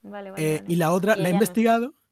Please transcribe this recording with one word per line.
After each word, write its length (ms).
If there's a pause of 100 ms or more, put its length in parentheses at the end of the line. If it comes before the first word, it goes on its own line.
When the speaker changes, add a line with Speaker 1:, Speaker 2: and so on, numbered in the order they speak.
Speaker 1:
Vale, 300
vale, 240
Speaker 2:
Eh, 60
Speaker 1:
vale. 120
Speaker 2:
y 40
la 140
otra, 220
Speaker 1:
Y 40
Speaker 2:
la 60
he 40
Speaker 1:
ella 40
no. 40
Speaker 2:
investigado, 580 (180)